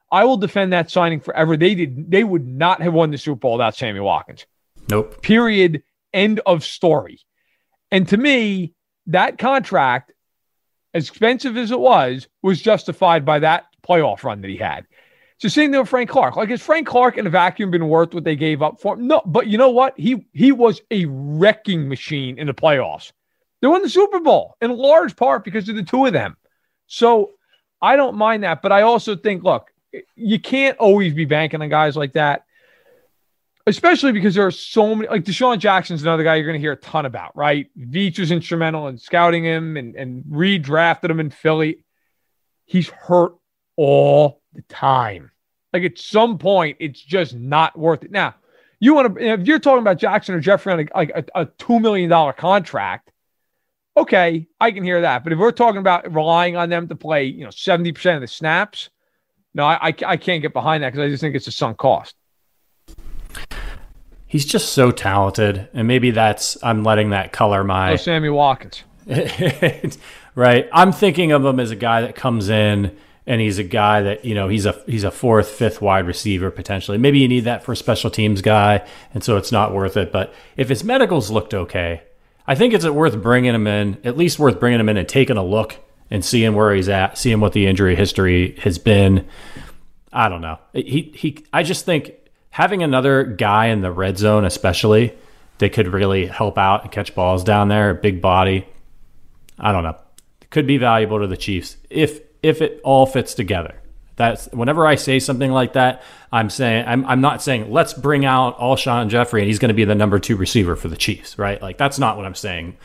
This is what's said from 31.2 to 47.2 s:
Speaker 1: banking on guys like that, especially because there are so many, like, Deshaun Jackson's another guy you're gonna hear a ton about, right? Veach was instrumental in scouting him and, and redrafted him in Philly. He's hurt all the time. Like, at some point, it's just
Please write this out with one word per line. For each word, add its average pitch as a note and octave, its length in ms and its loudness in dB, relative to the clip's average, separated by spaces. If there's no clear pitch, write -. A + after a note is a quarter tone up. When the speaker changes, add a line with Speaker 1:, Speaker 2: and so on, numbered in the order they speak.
Speaker 1:
banking D3+ 340 -2
on D3+ 80 -8
guys D3+ 280 0
like C#3+ 180 -6
that, D3 300 0
especially C#4 460 2
because G3+ 220 0
there G3+ 120 2
are F3+ 40 0
so A3 440 -2
many, G#3+ 140 -4
like, - 160 -4
Deshaun A#3 340 0
Jackson's F3+ 440 0
another D#3+ 220 0
guy D#3+ 120 2
you're D#3 100 -2
gonna D#3+ 120 -6
hear D3 140 -4
a B2+ 40 -10
ton - 280 -6
about, G#2+ 320 -12
right? D3 320 -2
Veach E3 400 -6
was F3 140 -2
instrumental D#3+ 560 -4
in C3 80 -12
scouting E3+ 480 0
him D#3+ 320 -4
and, A#2+ 200 -12
and B2+ 280 -12
redrafted E3 840 0
him D#3+ 100 -4
in D#3 80 -6
Philly. D#3 560 -2
He's F3+ 240 -2
hurt - 460 0
all C#3+ 640 4
the A#2+ 80 -20
time. A#2 680 -2
Like, F3+ 80 -2
at F3 160 -6
some A3 400 0
point, E3 420 0
it's D3 200 -10
just D#3+ 340 -4